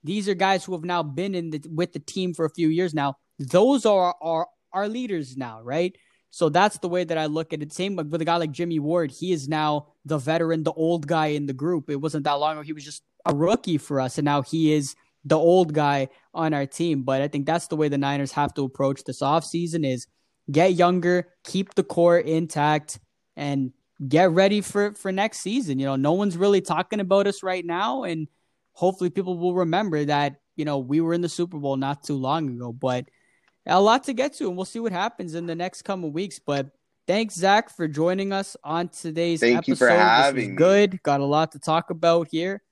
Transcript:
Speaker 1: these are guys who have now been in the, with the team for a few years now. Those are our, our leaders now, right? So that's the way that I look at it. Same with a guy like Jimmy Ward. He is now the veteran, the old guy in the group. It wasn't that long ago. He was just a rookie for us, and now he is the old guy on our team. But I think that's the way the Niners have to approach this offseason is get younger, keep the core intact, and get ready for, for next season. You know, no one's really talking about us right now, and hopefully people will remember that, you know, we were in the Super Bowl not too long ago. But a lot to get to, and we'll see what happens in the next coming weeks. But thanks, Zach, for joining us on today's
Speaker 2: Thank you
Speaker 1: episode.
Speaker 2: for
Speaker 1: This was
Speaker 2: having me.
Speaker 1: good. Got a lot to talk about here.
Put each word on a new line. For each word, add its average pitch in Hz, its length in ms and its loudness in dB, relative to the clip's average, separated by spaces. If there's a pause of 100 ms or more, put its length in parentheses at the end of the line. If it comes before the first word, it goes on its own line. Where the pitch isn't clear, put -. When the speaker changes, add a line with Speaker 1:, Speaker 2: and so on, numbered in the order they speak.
Speaker 1:
these 190 240 -4
are 202 60 0
guys 190 320 0
who 185 80 -6
have 160 100 -8
now 175 200 -2
been 175 320 -4
in 170 160 -6
the, 151 180 -8
with 170 240 -4
the 165 60 -8
team 180 340 -6
for 165 100 -2
a 160 60 0
few 160 200 0
years 165 240 0
now. 143 240 -2 (220)
Those 202 460 4
are 185 340 4
our, 165 280 -2 (260)
our 202 160 -2
leaders 185 480 -6
now, 117 240 -10
right? 147 340 -2 (360)
So 165 180 2
that's 185 300 2
the 180 100 -6
way 180 140 -2
that 165 140 -4
I 156 100 -2
look 160 260 -4
at 151 80 -8
it. 151 100 -10
Same 190 240 -4
with 160 260 -4
a 156 40 -2
guy 170 120 2
like 160 140 -2
Jimmy 165 280 -4
Ward. 156 320 0
He 180 200 -6
is 139 160 -2
now 151 460 -2 (120)
the 151 120 -2
veteran, 160 460 0
the 160 80 0
old 160 340 0
guy 156 220 2
in 147 180 -2
the 139 80 -6
group. 151 360 -4
It 143 80 -2
wasn't 151 260 -4
that 147 100 0
long 147 200 0
ago. 151 100 -10
He 151 100 -10
was 147 100 -12
just 147 200 -18 (220)
a 160 100 0
rookie 170 420 0
for 139 240 -2
us, - 160 -4
and 147 80 -2
now 143 160 2
he 156 320 2
is 143 220 -2 (280)
the 151 140 4
old 170 360 4
guy 143 360 2 (240)
on 160 200 0
our 143 120 0
team. 151 380 -2
But 135 180 0
I 143 60 0
think 143 180 -4
that's 165 220 -2
the 165 80 -6
way 151 120 2
the 139 100 0
Niners 139 340 -2
have 143 240 -2
to 143 80 -2
approach 135 400 -4
this - 180 -8
offseason 160 640 -2
is 127 220 -4 (440)
get 175 220 4
younger, 175 540 2 (160)
keep - 320 -4
the 185 80 2
core 170 340 4
intact, 156 800 0 (380)
and 139 360 -4 (360)
get 165 240 4
ready 196 300 4
for, 208 320 -2
for 196 180 -8
next 196 300 -4
season. 202 360 -4
You 135 80 -2
know, 135 100 -2
no 143 180 2
one's 190 240 0
really 196 240 4
talking 190 400 -2
about 196 260 4
us 196 160 -4
right 185 200 -4
now, 214 400 -4
and 160 240 -6 (440)
hopefully 180 380 0
people 180 280 -4
will 175 160 0
remember 175 520 0
that, 143 320 0 (180)
you 151 80 -6
know, 143 160 -2
we 139 220 0
were 165 120 0
in 175 60 0
the 170 100 -2
Super 175 300 -6
Bowl 139 160 -2
not 135 280 -4
too 147 120 -4
long 139 340 -2
ago. 120 220 -10
But 127 380 -4 (580)
a 180 120 4
lot 226 260 4
to 277 80 -6
get 262 240 -2
to, 262 100 -4
and 180 80 -4
we'll 185 100 -6
see 226 140 -10
what 226 120 -4
happens 180 440 -6
in 170 100 -6
the 165 80 -6
next 175 300 -8
coming 180 300 -6
weeks. 185 260 -8
But 139 320 -4 (340)
thanks, 208 300 -2
Zach, 196 340 2
for 170 180 -4
joining 180 460 0
us 196 300 -6
on 165 260 -4
today's 165 500 -4
Speaker 2:
Thank 120 280 4
you 131 60 2
Speaker 1:
episode. 123 120 4
Speaker 2:
for 117 60 8
Speaker 1:
This 107 60 6
was 113 280 6
Speaker 2:
having 123 240 0
me. 95 60 -10
Speaker 1:
good. 190 480 4
Got 143 160 0
a 139 60 -2
lot 151 260 0
to 143 80 -20
talk 165 320 -2
about 170 400 2
here. 185 400 -6